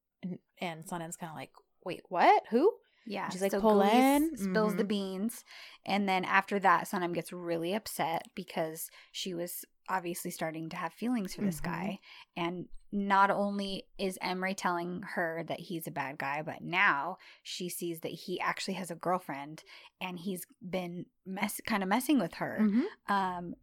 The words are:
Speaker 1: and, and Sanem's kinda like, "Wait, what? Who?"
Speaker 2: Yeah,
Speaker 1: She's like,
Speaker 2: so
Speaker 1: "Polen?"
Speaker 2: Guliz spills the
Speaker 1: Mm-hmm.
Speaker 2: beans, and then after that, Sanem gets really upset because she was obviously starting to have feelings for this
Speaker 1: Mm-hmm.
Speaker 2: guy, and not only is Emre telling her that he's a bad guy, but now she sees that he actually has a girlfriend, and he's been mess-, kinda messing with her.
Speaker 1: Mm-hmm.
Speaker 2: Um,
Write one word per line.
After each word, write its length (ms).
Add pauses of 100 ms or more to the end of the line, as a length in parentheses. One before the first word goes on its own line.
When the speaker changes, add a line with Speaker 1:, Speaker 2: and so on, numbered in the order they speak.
(220)
Speaker 1:
and, 160 (220)
and 240
Sanem's 320
kinda 180
like, 180 (320)
"Wait, 240
what? 420
Who?" 240 (320)
Speaker 2:
Yeah, 220
Speaker 1:
She's 140
like, 80
Speaker 2:
so 100
Speaker 1:
"Polen?" 720
Speaker 2:
Guliz 140
spills 320
the 60
Speaker 1:
Mm-hmm. 60
Speaker 2:
beans, 560 (400)
and 240
then 160
after 360
that, 260
Sanem 260
gets 220
really 400
upset 600
because 560 (220)
she 220
was 300 (260)
obviously 400
starting 400
to 60
have 180
feelings 400
for 80
this 180
Speaker 1:
Mm-hmm. 100
Speaker 2:
guy, 300 (360)
and 320 (220)
not 400
only 580 (100)
is 240
Emre 340
telling 460
her 460
that 120
he's 260
a 40
bad 260
guy, 260
but 200
now 560 (240)
she 260
sees 320
that 120
he 280
actually 340
has 160
a 40
girlfriend, 720 (360)
and 200
he's 260 (160)
been 420 (220)
mess-, 400
kinda 180
messing 360
with 140
her. 280
Speaker 1:
Mm-hmm. 500
Speaker 2:
Um, 500